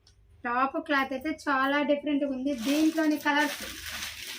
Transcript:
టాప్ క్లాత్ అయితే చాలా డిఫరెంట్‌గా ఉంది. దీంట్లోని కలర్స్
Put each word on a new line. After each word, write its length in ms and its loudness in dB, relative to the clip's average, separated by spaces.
టాప్ 380 0
క్లాత్ 320 2
అయితే 260 -4
చాలా 440 2
డిఫరెంట్‌గా 480 0
ఉంది. 300 -2
దీంట్లోని 580 2
కలర్స్ 420 0